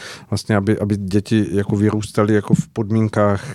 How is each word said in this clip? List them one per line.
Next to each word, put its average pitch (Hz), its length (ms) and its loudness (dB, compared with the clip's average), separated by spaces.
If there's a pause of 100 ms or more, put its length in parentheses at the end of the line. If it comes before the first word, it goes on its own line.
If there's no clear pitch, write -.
(300)
vlastně, 107 260 -2
aby, 101 240 2
aby 104 180 0
děti 101 540 0
jako 98 240 0
vyrůstaly 107 580 0
jako 104 200 2
v - 140 0
podmínkách, 107 760 0 (120)